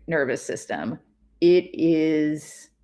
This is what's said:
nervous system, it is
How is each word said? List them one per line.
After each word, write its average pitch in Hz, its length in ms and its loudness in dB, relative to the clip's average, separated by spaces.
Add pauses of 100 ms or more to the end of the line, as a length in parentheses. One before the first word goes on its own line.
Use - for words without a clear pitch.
nervous 135 360 -2
system, - 540 -8 (420)
it 175 320 4
is 156 960 0 (140)